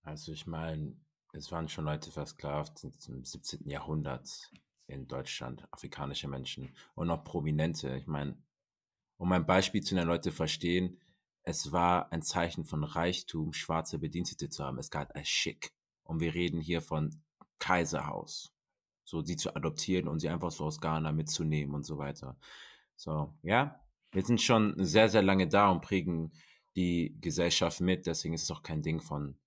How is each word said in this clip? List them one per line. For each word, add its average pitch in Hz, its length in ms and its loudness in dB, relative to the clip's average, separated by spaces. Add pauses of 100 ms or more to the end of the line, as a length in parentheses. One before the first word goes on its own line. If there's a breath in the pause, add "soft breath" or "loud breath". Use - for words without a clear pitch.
Also 78 280 -10
ich 78 140 -10
mein, 80 580 -6 (300)
es 76 180 -12
waren 82 160 -4
schon 78 180 -6
Leute 76 260 -4
versklavt 76 720 -6 (240)
im 65 180 -12
siebzehnten - 440 -12
Jahrhundert 71 840 -6 (360)
in 67 200 -12
Deutschland, - 640 -8
afrikanische - 560 -8
Menschen 65 480 -8 (180 loud breath)
und 82 160 -2
auch 82 140 0
Prominente. 76 760 0
Ich 65 80 -10
mein, 71 380 -4 (760)
um 90 140 2
ein 87 160 4
Beispiel 95 340 4
zu - 140 -2
nennen, 87 120 4
Leute 85 240 2
verstehen, 87 680 0 (420 loud breath)
es - 300 -4
war 87 400 4
ein 82 100 -2
Zeichen 85 440 -2
von 76 180 -2
Reichtum, 80 720 -2
schwarze 80 440 -4
Bedienstete 80 520 -4
zu - 140 -8
haben. 65 140 -6
Es - 140 -10
galt - 240 -6
als 151 120 -8
schick. - 460 -4 (300)
Und 82 160 -4
wir 82 160 0
reden 85 260 0
hier 82 200 0
von 76 420 -2 (340)
Kaiserhaus. 78 960 -2 (500)
So, 82 180 -4
die 80 160 -4
zu - 180 -6
adoptieren 82 520 0
und 78 120 -2
sie 78 100 -2
einfach 85 220 -2
so 78 140 -6
aus 78 160 -4
Ghana 80 320 0
mitzunehmen 76 640 0
und 73 80 -4
so 76 140 -8
weiter. 71 400 -8 (580 loud breath)
So, 78 460 -4
ja. 120 420 2 (280)
Wir 95 120 2
sind 117 180 4
schon 110 420 6
sehr, 110 260 8
sehr 104 120 8
lange 95 260 6
da 101 220 8
und 90 120 4
prägen 82 500 0 (440 loud breath)
die 87 460 2
Gesellschaft 85 600 2
mit. 90 260 2
Deswegen 80 260 -2
ist 80 100 -4
es - 80 -4
auch - 120 -8
kein 78 180 -4
Ding 80 200 -2
von 73 460 -6